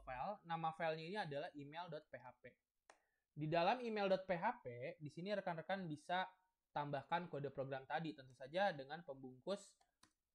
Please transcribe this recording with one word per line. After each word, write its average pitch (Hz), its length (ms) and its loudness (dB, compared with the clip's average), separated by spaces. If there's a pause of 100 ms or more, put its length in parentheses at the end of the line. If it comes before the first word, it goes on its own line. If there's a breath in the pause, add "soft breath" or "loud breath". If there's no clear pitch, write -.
file, 147 400 -4
nama 165 280 0
filenya 160 320 0
ini 185 120 -4
adalah 160 360 -2
email 147 360 -8
dot 156 200 -8
P 131 80 -10
H 120 100 -14 (140)
P. - 80 -16 (840 soft breath)
Di 147 160 -2
dalam 170 320 8
email 214 280 2
dot 190 160 4
P 185 120 2
H 175 80 0 (160)
P, - 40 -20 (360)
di 147 80 -8
sini 185 240 -2
rekan-rekan 185 560 -2
bisa 180 360 0 (440)
tambahkan 147 600 0
kode 139 200 -2
program 135 360 -2
tadi, 160 280 0
tentu 131 240 -16
saja 175 360 2
dengan 143 320 -8
pembungkus, 135 680 -6 (600)